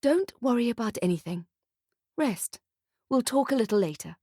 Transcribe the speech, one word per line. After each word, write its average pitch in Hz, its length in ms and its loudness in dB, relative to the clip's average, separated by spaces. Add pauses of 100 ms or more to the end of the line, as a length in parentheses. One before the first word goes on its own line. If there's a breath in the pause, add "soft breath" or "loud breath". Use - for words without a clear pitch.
Don't 339 380 2
worry 240 300 2
about 226 320 -4
anything. 175 440 -2 (720)
Rest. 254 420 -2 (520)
We'll 262 120 2
talk 262 300 0
a 277 40 2
little 214 220 2
later. 165 440 -2